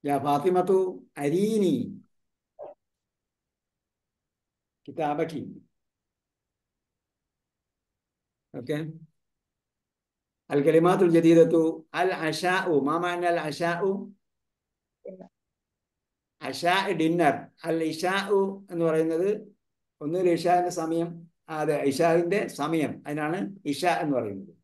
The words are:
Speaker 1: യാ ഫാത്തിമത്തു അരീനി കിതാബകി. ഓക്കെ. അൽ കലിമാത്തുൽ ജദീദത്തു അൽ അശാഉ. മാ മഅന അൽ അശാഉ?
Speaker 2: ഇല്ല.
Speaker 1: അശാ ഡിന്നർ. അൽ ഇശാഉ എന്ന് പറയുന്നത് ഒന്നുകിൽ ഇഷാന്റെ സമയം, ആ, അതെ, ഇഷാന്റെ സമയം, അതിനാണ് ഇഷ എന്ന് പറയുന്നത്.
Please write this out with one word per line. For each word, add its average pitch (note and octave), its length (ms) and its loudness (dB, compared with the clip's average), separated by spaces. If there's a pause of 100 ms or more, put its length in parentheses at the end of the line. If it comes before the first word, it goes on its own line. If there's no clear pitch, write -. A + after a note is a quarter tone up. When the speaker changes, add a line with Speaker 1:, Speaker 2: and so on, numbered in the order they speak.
Speaker 1:
യാ C#3+ 120 0
ഫാത്തിമത്തു F3+ 880 0 (120)
അരീനി F3 840 0 (2750)
കിതാബകി. D3+ 720 -6 (3000)
ഓക്കെ. D3 280 -6 (1600)
അൽ C#3+ 120 2
കലിമാത്തുൽ E3+ 480 4
ജദീദത്തു E3 840 6
അൽ F3+ 180 0
അശാഉ. E3+ 680 0
മാ D3 180 0
മഅന F3 260 -2
അൽ E3+ 160 2
അശാഉ? F3 680 -4 (960)
Speaker 2:
ഇല്ല. F#3 220 -18 (1120)
Speaker 1:
അശാ F3 460 0
ഡിന്നർ. D#3+ 600 0 (160)
അൽ E3 180 -2
ഇശാഉ G3 880 -2
എന്ന് E3+ 140 -2
പറയുന്നത് E3 680 -2 (460)
ഒന്നുകിൽ F3 300 0
ഇഷാന്റെ F3 400 2
സമയം, E3 600 -6 (180)
ആ, D#3 120 -8
അതെ, D3+ 220 -2
ഇഷാന്റെ E3+ 680 2
സമയം, D3 580 -4
അതിനാണ് D#3 500 -6 (100)
ഇഷ D3 180 -4
എന്ന് D#3+ 320 0
പറയുന്നത്. G2+ 480 -6